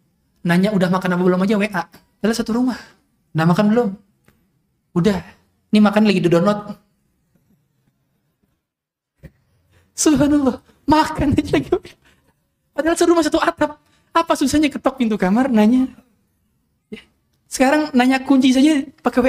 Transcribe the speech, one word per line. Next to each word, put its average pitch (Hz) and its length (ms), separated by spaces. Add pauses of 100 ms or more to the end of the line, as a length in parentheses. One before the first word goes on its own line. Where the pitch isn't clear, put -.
(480)
nanya 185 240
udah 185 160
makan 180 320
apa 180 60
belum 180 180
aja 202 160
W 208 160
A. 170 80 (400)
Dalam 226 120
satu 226 200
rumah. 254 240 (560)
"Udah 160 120
makan 180 180 (100)
belum?" 240 140 (1080)
"Udah. 180 240 (560)
Ini 214 80
makan 214 240
lagi 185 160
di 165 80
download." 208 480 (3250)
Subhanallah, 285 640 (240)
makan 302 480
aja 302 240
lagi. - 160 (960)
Padahal 320 240
serumah 339 320
satu 311 160
atap. 294 320 (400)
Apa 330 240
susahnya 294 320
ketok - 240
pintu 220 240
kamar, 233 320
nanya? 240 400 (960)
Ya. - 160 (480)
Sekarang 294 400
nanya 262 320
kunci 262 320
saja 277 320 (160)
pakai 247 160
W 247 80